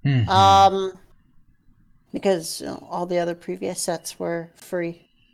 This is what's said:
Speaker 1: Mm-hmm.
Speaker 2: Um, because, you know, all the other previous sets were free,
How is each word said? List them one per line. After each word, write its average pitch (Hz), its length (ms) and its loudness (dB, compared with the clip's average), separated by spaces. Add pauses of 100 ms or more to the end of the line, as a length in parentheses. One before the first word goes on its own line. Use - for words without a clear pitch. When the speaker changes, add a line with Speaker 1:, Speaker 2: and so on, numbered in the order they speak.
Speaker 1:
Mm-hmm. 131 260 0
Speaker 2:
Um, 196 640 6 (1200)
because, 180 480 -4
you - 60 -10
know, - 220 -12
all 175 140 -6
the 180 140 -2
other 170 160 -2
previous 180 480 -8
sets - 360 -8
were 170 380 -8
free, 170 540 -10 (240)